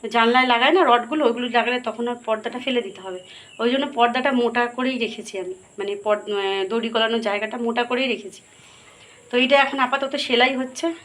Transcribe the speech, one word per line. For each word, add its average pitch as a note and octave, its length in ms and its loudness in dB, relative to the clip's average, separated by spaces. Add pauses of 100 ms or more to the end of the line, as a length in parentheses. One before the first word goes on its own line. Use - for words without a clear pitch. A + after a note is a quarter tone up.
(160)
জানলায় A#3+ 380 6
লাগায় B3+ 220 4
না F#4+ 80 6
রডগুলো, B3 420 4
ওইগুলো A#3+ 220 0 (100)
লাগালে A#3+ 300 0
তখন A3+ 240 -4
আর A#3+ 140 -4
পর্দাটা A3+ 340 -4
ফেলে A#3+ 280 -2
দিতে F#3 140 -14
হবে, F#3 180 -12 (400)
ওই A#3 120 2
জন্য C#4 140 0 (100)
পর্দাটা A#3+ 360 4
মোটা A#3+ 320 2 (120)
করেই B3+ 300 -2
রেখেছি - 280 -10 (100)
আমি, F#3 120 -10 (220)
মানে, G3+ 140 -6 (120)
পর্দ-, G#3 280 0
আহ, G3 380 -2
দড়ি A3+ 200 -2
গলানোর A3+ 320 0
জায়গাটা G#3+ 360 -4
মোটা A#3 260 -2
করেই B3 300 -2
রেখেছি। G3+ 280 -12 (920)
তো - 60 -10
এইটা C4 180 4 (100)
এখন C#4 140 -6
আপাতত C4+ 340 -2 (120)
সেলাই B3+ 300 2
হচ্ছে B3+ 300 -6 (200)